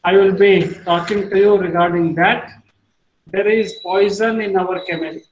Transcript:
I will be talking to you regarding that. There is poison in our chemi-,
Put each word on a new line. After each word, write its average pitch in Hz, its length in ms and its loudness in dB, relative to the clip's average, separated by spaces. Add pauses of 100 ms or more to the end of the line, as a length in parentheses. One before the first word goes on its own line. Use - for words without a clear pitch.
I 180 140 2
will 196 160 4
be 190 420 2 (120)
talking 185 420 -2
to 190 100 -2
you 202 200 4
regarding 170 560 -2
that. 208 360 0 (760)
There 196 200 -2
is 214 360 0
poison 202 580 -2
in 202 160 -4
our 180 300 -2
chemi-, 160 460 -8